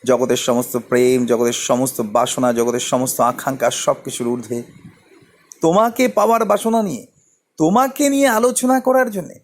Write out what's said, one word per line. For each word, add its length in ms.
জগতের 300
সমস্ত 400
প্রেম, 500
জগতের 260
সমস্ত 480
বাসনা, 520
জগতের 280
সমস্ত 400
আকাঙ্ক্ষা, 500
সব 240
কিছুর 240
ঊর্ধ্বে 340
তোমাকে 480
পাওয়ার 360
বাসনা 380
নিয়ে, 240
তোমাকে 520
নিয়ে 200
আলোচনা 520
করার 300
জন্যে 340